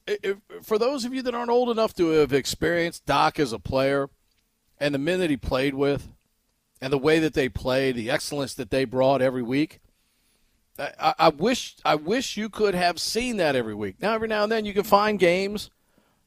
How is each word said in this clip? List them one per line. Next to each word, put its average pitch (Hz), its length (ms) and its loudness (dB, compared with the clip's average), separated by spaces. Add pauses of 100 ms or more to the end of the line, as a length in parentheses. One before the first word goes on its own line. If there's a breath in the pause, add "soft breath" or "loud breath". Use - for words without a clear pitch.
it, 208 160 -4
it, 196 140 -4 (260)
for 214 160 0
those 262 260 -2
of 254 80 -6
you 262 80 -4
that 240 140 -4
aren't 240 160 -4
old 240 180 4
enough 220 280 0
to 175 120 4
have 147 240 4
experienced 165 720 -2
Doc 151 340 2
as 123 140 0
a 107 60 -6
player 139 500 0 (680)
and 143 160 0
the 135 40 -2
men 175 200 0
that 175 100 0
he 139 80 0
played 135 380 -2
with 139 340 -2 (720)
and 135 100 -6
the 143 60 2
way 156 220 2
that 156 160 0
they 135 120 2
played, 131 480 0
the 113 140 -4
excellence 143 460 -4
that 123 160 -10
they 135 140 0
brought 131 360 2
every 127 220 0
week, 135 380 -2 (1000)
I, 143 200 -8
I, 156 200 0
I 165 100 6
wish, 175 460 -2 (100)
I 156 100 4
wish 185 400 -2
you 208 140 -4
could 202 240 0
have 175 260 0
seen 240 380 -4
that 151 180 2
every 131 200 -2
week. 202 260 -6
Now, 208 140 0
every 220 120 -4
now 214 140 -2
and 208 100 0
then 220 140 0
you 202 80 -6
can 196 100 0
find 208 360 2
games. 190 500 0 (580)